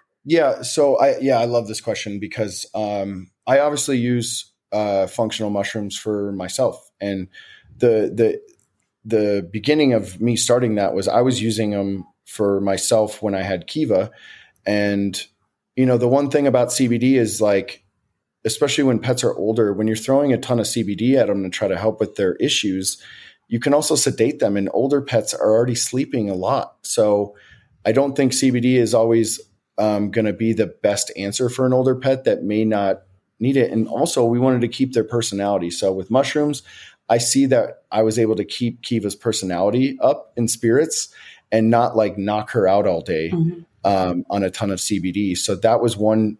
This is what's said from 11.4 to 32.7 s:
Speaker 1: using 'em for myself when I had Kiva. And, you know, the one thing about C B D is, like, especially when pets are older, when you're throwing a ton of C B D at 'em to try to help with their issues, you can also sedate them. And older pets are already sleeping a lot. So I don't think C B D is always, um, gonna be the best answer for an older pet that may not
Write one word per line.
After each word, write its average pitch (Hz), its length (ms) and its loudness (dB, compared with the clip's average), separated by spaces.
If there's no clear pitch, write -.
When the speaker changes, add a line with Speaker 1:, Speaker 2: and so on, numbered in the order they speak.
Speaker 1:
using 107 340 -2
'em 98 300 -4
for 101 360 0
myself 104 600 0
when 101 140 -2
I 95 80 -4
had 92 240 -4
Kiva. 113 440 0
And, 101 560 0
you 131 100 2
know, 127 120 4
the 123 100 2
one 135 240 2
thing 143 160 2
about 123 240 2
C 131 160 0
B 117 100 2
D 127 200 4
is, 110 240 0
like, 101 420 0
especially 135 400 0
when 127 120 4
pets 123 260 -2
are 117 120 0
older, 107 380 0
when 107 140 -2
you're 110 100 0
throwing 135 340 0
a 117 60 2
ton 123 220 -2
of 101 60 0
C - 180 -2
B 98 120 -4
D 123 220 2
at 110 120 4
'em 101 140 -2
to 92 60 -4
try 101 180 -4
to 95 100 0
help 107 220 -2
with 104 160 -4
their 92 200 0
issues, 98 640 -2
you 117 100 -2
can 139 140 0
also 151 220 2
sedate 139 440 0
them. 101 160 0
And 98 180 -2
older 135 280 0
pets 117 320 -2
are 104 180 0
already 117 240 2
sleeping 123 540 -2
a 98 40 -2
lot. 98 480 -2
So 104 540 2
I 110 60 2
don't 135 240 2
think 135 180 2
C 131 160 2
B 123 120 0
D 127 160 2
is 113 180 2
always, 113 460 2
um, 104 340 0
gonna 107 220 0
be 113 200 -2
the 104 140 0
best - 500 -2
answer 101 320 -2
for 127 160 -2
an 127 80 2
older 127 200 2
pet 135 300 -2
that 104 200 0
may 104 200 0
not 101 400 0